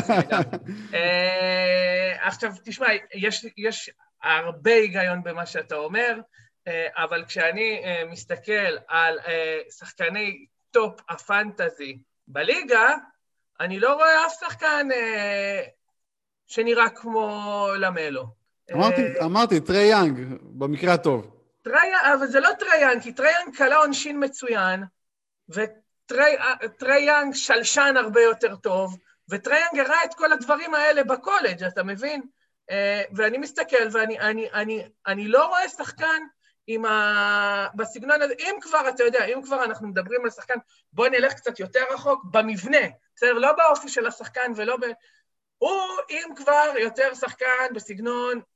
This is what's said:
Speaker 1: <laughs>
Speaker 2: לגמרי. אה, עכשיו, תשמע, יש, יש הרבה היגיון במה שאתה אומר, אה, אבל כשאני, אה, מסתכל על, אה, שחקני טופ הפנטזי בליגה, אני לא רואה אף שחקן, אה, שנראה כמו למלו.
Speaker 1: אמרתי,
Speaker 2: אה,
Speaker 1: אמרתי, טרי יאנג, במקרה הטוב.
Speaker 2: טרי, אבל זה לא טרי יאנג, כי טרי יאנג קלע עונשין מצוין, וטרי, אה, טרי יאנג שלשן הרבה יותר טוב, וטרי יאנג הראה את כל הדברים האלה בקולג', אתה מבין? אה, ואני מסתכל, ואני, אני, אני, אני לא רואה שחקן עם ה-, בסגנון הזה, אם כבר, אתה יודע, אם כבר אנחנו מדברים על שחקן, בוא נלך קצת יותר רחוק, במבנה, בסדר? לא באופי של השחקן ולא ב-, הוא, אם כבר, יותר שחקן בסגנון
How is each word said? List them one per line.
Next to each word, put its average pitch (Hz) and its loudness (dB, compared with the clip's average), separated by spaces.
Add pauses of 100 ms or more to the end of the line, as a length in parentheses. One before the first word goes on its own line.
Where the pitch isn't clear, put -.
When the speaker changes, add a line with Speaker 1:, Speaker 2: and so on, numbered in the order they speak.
Speaker 1:
<laughs> 208 2
Speaker 2:
לגמרי. 175 0 (360)
אה, 180 0
עכשיו, 208 -4 (120)
תשמע, 247 -4 (280)
יש, 214 -4 (100)
יש 208 -6 (320)
הרבה 165 0
היגיון 185 2
במה 170 -8
שאתה 160 -8
אומר, 220 -2 (500)
אה, 165 -4 (100)
אבל 165 -4
כשאני, 196 -2
אה, 175 -6
מסתכל 180 -4 (120)
על, 165 0
אה, 160 -4 (180)
שחקני 190 -6 (240)
טופ 220 0
הפנטזי 170 -4 (300)
בליגה, 233 2 (680)
אני 185 -6
לא 262 4
רואה 320 4
אף 330 -4
שחקן, 302 -2
אה, 202 -4 (840)
שנראה 226 2
כמו 208 -4 (100)
למלו. 156 -4 (340)
Speaker 1:
אמרתי, 135 2
Speaker 2:
אה, 165 -2
Speaker 1:
אמרתי, 190 2
טרי 185 2
יאנג, 190 6 (240)
במקרה 147 0
הטוב. 131 0 (280)
Speaker 2:
טרי, 359 4 (220)
אבל 269 2
זה 269 2
לא 330 6 (100)
טרי 381 2
יאנג, 262 4
כי 240 -12
טרי 277 2
יאנג 339 -2
קלע 277 4
עונשין 294 2
מצוין, 202 -2 (640)
וטרי, 240 0
אה, 247 -2 (100)
טרי 269 2
יאנג 285 2
שלשן 269 2
הרבה 220 4
יותר 226 4
טוב, 185 -4 (300)
וטרי 202 0
יאנג 320 0
הראה 320 2
את 320 -6
כל 311 2
הדברים 302 -2
האלה 294 2
בקולג', 254 -2
אתה 185 -4
מבין? 247 -6 (480)
אה, 202 -2 (140)
ואני 220 0
מסתכל, 285 0
ואני, 226 -2
אני, 220 -4
אני, 214 -6 (180)
אני 202 -6
לא 269 6
רואה 349 0
שחקן - -4 (480)
עם 226 -4
ה-, 208 0
בסגנון 254 -2
הזה, 277 -2
אם 359 -4
כבר, 311 0
אתה 254 2
יודע, 240 2
אם 254 -4
כבר 269 -2
אנחנו 220 -6
מדברים 190 -4
על 233 -2
שחקן, - -6 (340)
בוא 233 2
נלך 269 2
קצת - -8
יותר 254 0
רחוק, 269 -2
במבנה, 220 2 (300)
בסדר? 247 2
לא 247 2
באופי 302 4
של 233 -2
השחקן 240 -6
ולא 220 -4
ב-, 240 -6 (680)
הוא, 381 0 (280)
אם 330 -10
כבר, 294 4
יותר 254 0
שחקן 254 -2
בסגנון 240 -6 (160)